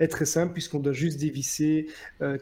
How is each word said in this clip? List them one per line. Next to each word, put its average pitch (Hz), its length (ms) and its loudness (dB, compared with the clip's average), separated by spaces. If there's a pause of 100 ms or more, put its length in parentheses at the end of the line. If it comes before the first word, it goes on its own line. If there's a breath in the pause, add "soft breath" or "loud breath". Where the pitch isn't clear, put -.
est 160 80 6
très - 160 -2
simple 170 280 2
puisqu'on 156 280 -4
doit 139 140 2
juste 143 260 0
dévisser, 151 680 0 (340 loud breath)
euh, 139 220 -2